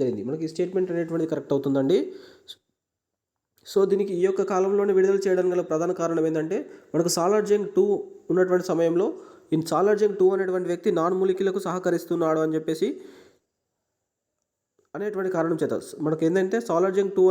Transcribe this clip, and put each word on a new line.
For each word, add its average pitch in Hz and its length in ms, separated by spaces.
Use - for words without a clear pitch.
జరిగింది. 107 260
మనకి 160 180
ఈ 156 60
స్టేట్మెంట్ 180 420
అనేటువంటిది 165 380
కరెక్ట్ 143 240
అవుతుందండి. 139 420
So 196 80
దీనికి 196 300
ఈ - 80
యొక్క 190 240
కాలంలోనే 196 460
విడుదల 190 280
చేయడానికి 180 280
గల 175 180
ప్రధాన 170 280
కారణం 165 300
ఏంటంటే 160 280
మనకు 170 240
సాలార్ 196 320
జంగ్ 208 260
టూ 190 80
ఉన్నటువంటి 180 400
సమయంలో 170 340
ఈ 160 40
సాలార్ 196 300
జంగ్ 202 180
టూ 185 160
అనేటువంటి 185 360
వ్యక్తి 175 180
నాన్ 180 200
ముల్కీలకు 190 480
సహకరిస్తున్నాడు 170 800
అని 156 120
చెప్పేసి 160 300
అనేటువంటి 190 380
కారణం 165 260
చేత 113 140
మనకు 156 200
ఏంటంటే 190 400
సాలార్ 185 300
జంగ్ 196 200
టూ 185 160